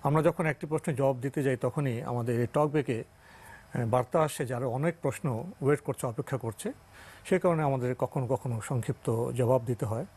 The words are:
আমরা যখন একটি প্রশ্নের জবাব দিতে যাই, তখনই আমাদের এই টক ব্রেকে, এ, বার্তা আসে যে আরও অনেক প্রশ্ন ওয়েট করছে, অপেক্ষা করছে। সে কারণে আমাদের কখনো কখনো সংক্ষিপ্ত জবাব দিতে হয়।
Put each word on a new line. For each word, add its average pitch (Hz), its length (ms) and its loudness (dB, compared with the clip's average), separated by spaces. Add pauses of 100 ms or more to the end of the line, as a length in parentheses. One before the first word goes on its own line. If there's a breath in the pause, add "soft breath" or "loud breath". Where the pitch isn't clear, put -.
আমরা 156 180 4
যখন 160 240 2
একটি 156 220 -2
প্রশ্নের 151 280 -2
জবাব 135 260 2
দিতে 139 220 -2
যাই, 131 140 2
তখনই 127 440 -2
আমাদের 120 380 -2
এই 120 140 2
টক 151 140 4
ব্রেকে, 135 360 0 (720 loud breath)
এ, 123 100 0
বার্তা 123 360 2
আসে 151 240 -2
যে 120 80 -4
আরও 123 160 -2
অনেক 147 320 -2
প্রশ্ন 135 500 -2 (100)
ওয়েট 143 200 2
করছে, - 260 -4
অপেক্ষা 120 300 -4
করছে। 120 360 -6 (520 loud breath)
সে 185 140 2
কারণে 165 240 2
আমাদের 127 320 0
কখনো 127 320 -2
কখনো 120 340 -2
সংক্ষিপ্ত 123 720 -2
জবাব 123 300 4
দিতে 120 200 -2
হয়। 113 200 -2 (120)